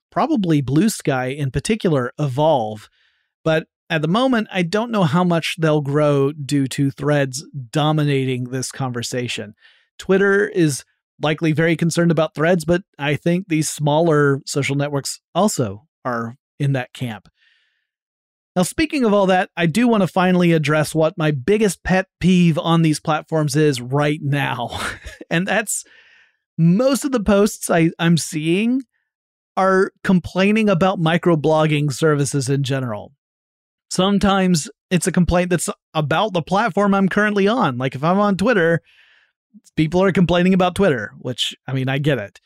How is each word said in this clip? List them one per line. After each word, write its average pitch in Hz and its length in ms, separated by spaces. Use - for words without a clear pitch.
probably 185 520
Blue 143 260
Sky 131 380
in 135 240
particular 143 680
evolve, 131 680
but 160 220
at 160 120
the 147 60
moment, 233 420
I 190 120
don't 208 280
know 208 140
how 165 180
much 170 360
they'll 151 240
grow 143 500
due 143 360
to 139 220
Threads 139 540
dominating 143 760
this 123 280
conversation. 120 800
Twitter 196 500
is 156 360
likely 156 320
very 165 240
concerned 170 340
about 156 240
Threads, 160 300
but 175 180
I 143 180
think 175 320
these 156 200
smaller 147 800
social 139 300
networks 143 440
also 135 520
are 117 300
in 139 140
that 127 220
camp. 110 340
Now, 180 80
speaking 302 400
of 208 100
all 202 120
that, 185 300
I 175 100
do 220 220
wanna 208 180
finally 180 460
address 151 420
what 160 220
my 156 140
biggest 190 540
pet 185 220
peeve 170 380
on 165 240
these 156 180
platforms 156 560
is 151 240
right 147 420
now. 135 640
<laughs> - 460
And 170 160
that's 208 380
most 208 480
of 269 60
the 240 100
posts 202 480
I, 170 280
I'm 170 200
seeing 185 640
are 190 360
complaining 202 640
about 190 320
microblogging 156 920
services 143 580
in 139 120
general. 120 500
Sometimes 190 800
it's 175 160
a 180 60
complaint 180 380
that's 175 180
about 160 400
the 170 80
platform 196 520
I'm 196 140
currently 208 400
on. 139 300
Like, 131 160
if 135 100
I'm 180 140
on 208 180
Twitter, 170 440
people 160 260
are 196 100
complaining 180 420
about 180 200
Twitter, 147 440
which, - 360
I 131 60
mean, 131 160
I 135 100
get 143 200
it. 101 280